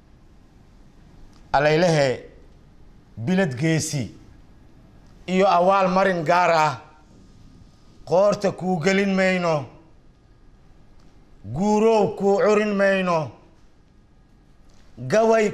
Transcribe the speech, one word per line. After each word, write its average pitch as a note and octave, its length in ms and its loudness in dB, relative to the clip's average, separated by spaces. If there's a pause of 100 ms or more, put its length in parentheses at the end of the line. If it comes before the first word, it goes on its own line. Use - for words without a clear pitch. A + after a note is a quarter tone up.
(1500)
alaylehe D3+ 560 2 (1080)
bilad E3 380 -2
geesi D3 600 -4 (1120)
iyo F#3 220 2
awaal F#3 400 2
marin F#3 360 0
gaar F3 260 2
ah, D#3 300 0 (1200)
qoorta G3 480 0
kuu F#3 240 -4
gelin F#3+ 380 0
mayno, F3+ 500 -2 (1800)
guurow G#3 720 0
kuu G3 280 0
curin G#3 320 0
mayno, F#3 540 0 (1700)
gaway G#3+ 560 2